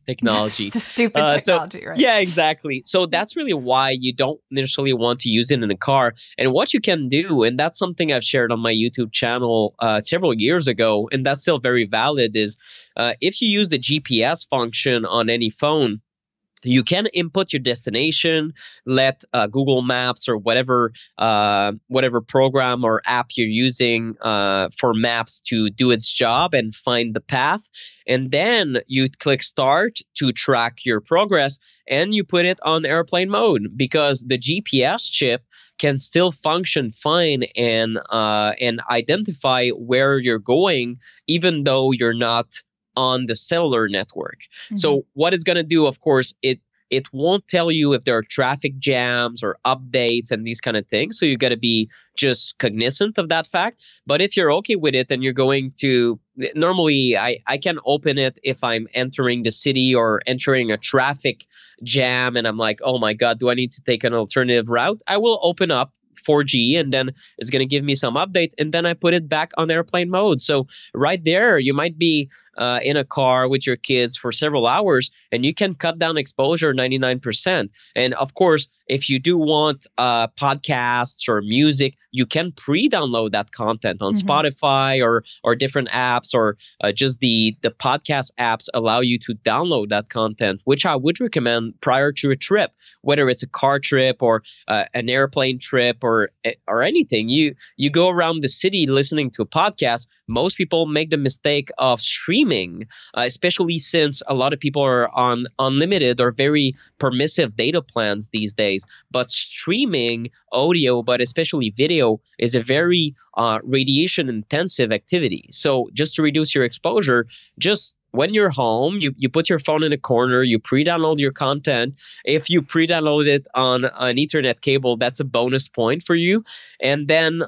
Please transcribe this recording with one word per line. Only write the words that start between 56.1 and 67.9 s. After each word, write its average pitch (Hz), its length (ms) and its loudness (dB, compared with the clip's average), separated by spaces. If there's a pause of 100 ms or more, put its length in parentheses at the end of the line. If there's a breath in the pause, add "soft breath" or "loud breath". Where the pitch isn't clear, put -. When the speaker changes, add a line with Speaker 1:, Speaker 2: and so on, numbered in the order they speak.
Speaker 2:
normally 151 640 2
I, 117 300 -2
I 135 100 -2
can 160 280 -4
open 139 340 0
it 131 260 -2
if 131 180 -2
I'm 113 320 -2
entering 127 480 -2
the 110 80 -2
city 131 440 2
or 113 320 2
entering 127 440 0
a 107 60 2
traffic 135 720 -2 (360 loud breath)
jam 123 540 0
and 117 100 0
I'm 110 120 -2
like, 110 260 0
"Oh 127 140 0
my 107 160 2
God, 117 240 0
do 123 120 2
I 123 40 2
need 127 180 -2
to - 100 -20
take 120 220 -2
an 120 100 0
alternative 120 540 0
route?" 131 400 0
I 196 80 0
will 226 260 0
open 175 280 0
up 131 220 0 (320)
four 147 200 4
G 135 320 2
and 147 160 0
then 131 200 0 (260 loud breath)
it's 123 120 -10
gonna 131 160 0
give 139 160 -2
me 143 140 0